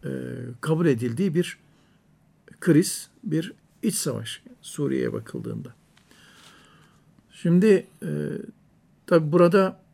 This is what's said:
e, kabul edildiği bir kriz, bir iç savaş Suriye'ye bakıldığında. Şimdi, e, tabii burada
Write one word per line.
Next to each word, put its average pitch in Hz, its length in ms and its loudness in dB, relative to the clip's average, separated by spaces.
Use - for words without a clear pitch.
e, 143 60 -8
kabul 160 240 0
edildiği 131 500 0
bir 175 220 -2
kriz, - 500 0
bir 165 300 -6
iç 196 120 -2
savaş 113 480 -8
Suriye'ye 131 520 -4
bakıldığında. - 640 -10
Şimdi, 180 560 4
e, 175 60 -8
tabii 160 260 2
burada 180 640 4